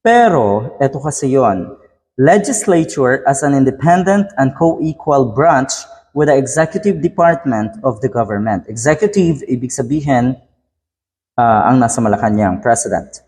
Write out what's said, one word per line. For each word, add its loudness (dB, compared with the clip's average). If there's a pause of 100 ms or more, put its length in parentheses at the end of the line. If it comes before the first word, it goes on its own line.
Pero, 2
eto 0
kasi -2
yon. 0 (400)
Legislature 2
as -2
an 2
independent 2
and 0
co-equal 0
branch 2 (400)
with 2
the 4
executive -2
department 0 (140)
of -2
the -2
government. -2
Executive, 0
ibig -4
sabihin, -2 (960)
ah, 2
ang 4
nasa 0
Malacanang, 0
president. -2